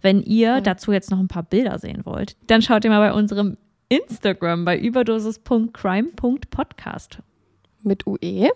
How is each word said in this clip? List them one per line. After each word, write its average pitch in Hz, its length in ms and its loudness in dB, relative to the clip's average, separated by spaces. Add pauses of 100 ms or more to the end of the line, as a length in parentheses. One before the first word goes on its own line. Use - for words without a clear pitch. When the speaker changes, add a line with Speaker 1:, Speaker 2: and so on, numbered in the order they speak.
Speaker 1:
Wenn 196 200 4
ihr 226 340 2
Speaker 2:
Ja. 202 60 0
Speaker 1:
dazu 196 300 -2
jetzt 196 200 -2
noch 190 80 0
ein 190 80 0
paar 170 160 -6
Bilder 208 360 -2
sehen - 260 -12
wollt, - 300 -8 (120)
dann 226 140 6
schaut 220 240 2
ihr 220 60 4
mal 208 180 6
bei - 40 -2
unserem 208 440 0 (320)
Instagram 185 720 -2
bei 180 160 2
überdosis 226 600 -2
punkt 233 340 0
crime 208 420 -2
punkt 254 360 -2
podcast - 680 -12 (640)
Speaker 2:
Mit 196 240 -2
U 202 140 -4
E. 190 340 0